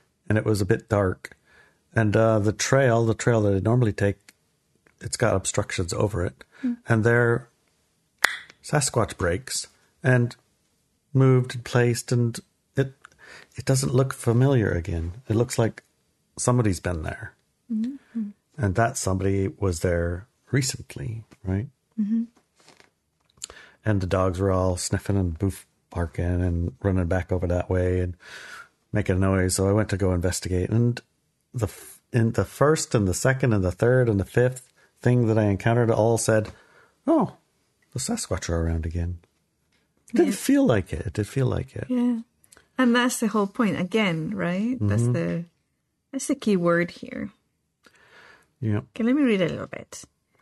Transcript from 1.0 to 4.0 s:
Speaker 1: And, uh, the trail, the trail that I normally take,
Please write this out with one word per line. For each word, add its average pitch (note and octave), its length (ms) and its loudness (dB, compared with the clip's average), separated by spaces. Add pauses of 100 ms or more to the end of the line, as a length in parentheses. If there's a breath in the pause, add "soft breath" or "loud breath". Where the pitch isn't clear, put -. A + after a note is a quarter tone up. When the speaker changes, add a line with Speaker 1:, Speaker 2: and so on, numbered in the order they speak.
Speaker 1:
And, A2 240 2
uh, A2 220 4
the G#2 140 2
trail, A#2+ 520 2
the A2 100 2
trail A#2 280 2
that G2+ 140 4
I - 20 2
normally A2+ 340 2
take, - 400 -2 (680)